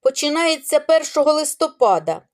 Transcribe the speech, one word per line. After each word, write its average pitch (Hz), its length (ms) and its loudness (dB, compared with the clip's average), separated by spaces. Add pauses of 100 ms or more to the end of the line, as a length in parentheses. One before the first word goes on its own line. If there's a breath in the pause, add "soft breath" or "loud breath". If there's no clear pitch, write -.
починається 302 800 -2
першого 302 520 2
листопада 220 880 0 (120)